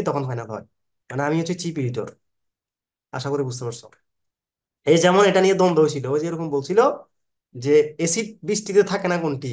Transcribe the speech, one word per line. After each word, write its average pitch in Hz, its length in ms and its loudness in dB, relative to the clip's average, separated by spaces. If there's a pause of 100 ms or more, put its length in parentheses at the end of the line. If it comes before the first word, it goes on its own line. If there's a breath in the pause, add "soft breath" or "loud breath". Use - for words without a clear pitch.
তখন 143 200 -2
ফাইনাল 117 240 -8
হয়, 101 120 -10 (440)
মানে, 131 180 -6
আমি 151 140 0
হচ্ছে 170 200 -4
চিফ 170 200 -6
এডিটর। 120 280 -6 (1080)
আশা 135 160 -6
করি 143 160 0
বুঝতে 123 180 -10
পারছো। - 180 -12 (1040)
এই 165 120 6
যেমন 180 260 6
এটা 185 160 4
নিয়ে 190 140 4
দ্বন্দ্ব 175 240 4
হয়েছিল, 143 300 -2
ওই 147 80 0
যে 165 80 -4
এরকম 165 260 -6
বলছিল 180 240 -2 (840)
যে 143 100 2 (260)
অ্যাসিড 185 280 -2 (200)
বৃষ্টিতে 202 340 0 (100)
থাকে 190 200 -2
না 175 120 0
কোনটি, 139 300 -4